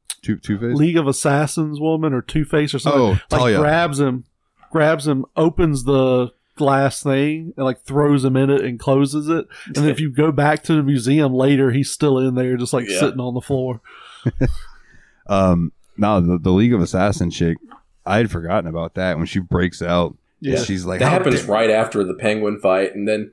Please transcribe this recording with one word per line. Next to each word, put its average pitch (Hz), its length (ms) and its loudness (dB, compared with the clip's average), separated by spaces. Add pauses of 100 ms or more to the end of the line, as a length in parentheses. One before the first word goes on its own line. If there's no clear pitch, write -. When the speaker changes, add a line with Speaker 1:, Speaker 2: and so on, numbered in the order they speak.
(240)
Speaker 1:
Two, 110 140 -2
Two-Face? 117 380 -4
Speaker 2:
League 165 220 2
of 151 100 0
Assassins 147 720 -2
woman 156 320 -2
or 123 120 -2
Two-Face 151 500 -2
or 139 60 -2
something. 143 220 2
Speaker 1:
Oh, 113 100 4
Speaker 2:
Like, 95 180 -2
Speaker 1:
Talia. 120 300 2
Speaker 2:
grabs 151 400 0
him, 127 260 0 (460)
grabs 156 360 2
him, 135 180 0 (120)
opens 160 480 2
the 127 460 2 (260)
glass 139 440 0
thing, 151 540 -2
and, 139 100 -6
like, 131 200 -4
throws 143 400 2
him 131 100 2
in 135 140 2
it 139 160 4
and 120 120 -6
closes 143 520 0
it. 160 180 -2 (200)
And - 80 -10
then 147 120 2
if 143 120 0
Speaker 3:
<laughs> - 20 -2
Speaker 2:
you 151 100 -4
go 147 220 2
back 147 300 0
to 165 120 0
the 156 80 2
museum 135 500 2
later, 131 380 4
he's 135 180 0
still 139 300 0
in 131 160 0
there, 127 220 -2
just, 123 160 -6
like, 139 160 -2
Speaker 3:
Yeah. 185 100 -2
Speaker 2:
sitting 131 220 -2
on 123 120 -6
the 123 60 -6
floor. 127 400 -6 (460)
Speaker 1:
<laughs> - 240 0 (800)
Um, 92 440 2 (260)
no, 104 240 2
the, 87 180 2
the 87 120 0
League 110 220 4
of 104 80 2
Assassins 90 540 -2
chick, 82 220 0 (480)
I 95 120 0
had 113 140 0
forgotten 85 360 -4
about 82 280 -6
that 92 220 -2
when 85 100 -2
she - 120 -4
breaks 90 420 -2
out. 87 360 0 (240)
Speaker 2:
Yeah. 127 220 -2
Speaker 1:
She's 95 220 -4
like, 92 140 -4
Speaker 3:
That 127 60 2
Speaker 1:
"How 143 140 2
Speaker 3:
happens 131 240 0
Speaker 1:
dare" 101 80 -4
Speaker 3:
right 110 180 2
after 110 340 2
the 92 120 -6
Penguin 107 440 -2
fight, 98 360 2
and 101 120 -6
then 107 260 -4